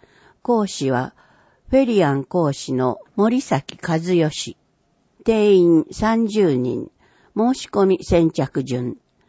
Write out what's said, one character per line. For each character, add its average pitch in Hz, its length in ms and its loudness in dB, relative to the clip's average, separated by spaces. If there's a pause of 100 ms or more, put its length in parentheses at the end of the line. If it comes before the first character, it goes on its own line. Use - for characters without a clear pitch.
(420)
講 220 260 0
師 135 240 -4
は、 127 220 -4 (560)
フ 254 80 4
ェ 269 80 4
リ 214 180 2
ア 139 100 2
ン 139 120 -4
講 165 260 0
師 - 220 -8
の 127 260 -2 (160)
森 226 240 0
崎 - 420 -6
和 160 160 -2
義。 165 600 -2 (640)
定 214 300 2
員 170 380 4
三 226 360 -2
十 196 280 2
人。 123 360 -4 (440)
申 240 200 0
し - 140 -14
込 196 160 2
み 190 180 0
先 165 280 2
着 - 340 -4
順。 123 320 -6 (320)